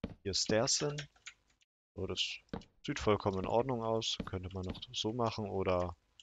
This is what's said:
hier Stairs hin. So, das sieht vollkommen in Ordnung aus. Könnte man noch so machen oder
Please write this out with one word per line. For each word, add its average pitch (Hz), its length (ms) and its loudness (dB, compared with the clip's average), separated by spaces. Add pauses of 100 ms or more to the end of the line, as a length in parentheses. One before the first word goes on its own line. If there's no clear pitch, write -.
(240)
hier 98 100 -2
Stairs 110 460 4
hin. 147 160 0 (1000)
So, 95 120 -4
das - 320 -2 (460)
sieht - 140 -2
vollkommen 101 400 4
in 92 60 -2
Ordnung 117 380 2
aus. 113 420 0
Könnte 92 280 -6
man 95 100 -4
noch - 160 -6 (140)
so 110 200 -2
machen 110 360 0
oder 92 460 2 (280)